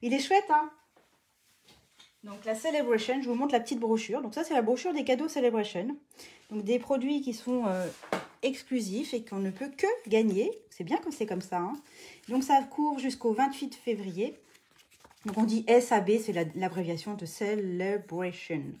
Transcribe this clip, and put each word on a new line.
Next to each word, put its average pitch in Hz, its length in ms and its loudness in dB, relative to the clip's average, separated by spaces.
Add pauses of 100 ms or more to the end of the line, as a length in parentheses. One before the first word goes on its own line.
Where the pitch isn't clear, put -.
Il 233 120 0
est 277 60 4
chouette, 392 300 4
hein? 302 200 4 (1500)
Donc, 208 220 -14
la 220 100 0
Celebration, 254 640 2
je 254 60 -4
vous 240 80 0
montre 277 180 0
la 240 60 6
petite 233 200 -2
brochure. 226 420 0
Donc, 233 120 -8
ça, 311 100 -4
c'est 330 100 -4
la 262 80 4
brochure 247 320 0
des 294 100 -2
cadeaux 262 240 0
Celebration. 233 680 0 (540)
Donc, 208 120 -6
des 226 160 2
produits 269 420 0
qui 254 120 -4
sont, 247 340 -2
euh, 185 200 0 (540)
exclusifs 254 720 -2
et 226 100 -2
qu'on 196 160 -8
ne 190 120 -2
peut 262 180 -8
que - 180 -2 (200)
gagner. 220 440 4 (180)
C'est - 140 -12
bien 208 200 -2
quand 330 80 -6
c'est - 140 -4
comme 190 160 -4
ça, 180 180 -4
hein. 180 140 -4 (560)
Donc, 254 140 2
ça 277 200 6
court 294 360 -2
jusqu'au 254 340 0
vingt-huit 269 420 0
février. 202 600 -4 (880)
Donc, 202 120 -4
on 220 60 4
dit 220 240 2
S 240 240 8
A 220 100 6
B, 185 180 2
c'est 220 140 -2
la, 170 100 0 (120)
l'abréviation 180 580 -4
de 196 120 -8
Celebration 185 1400 -4 (160)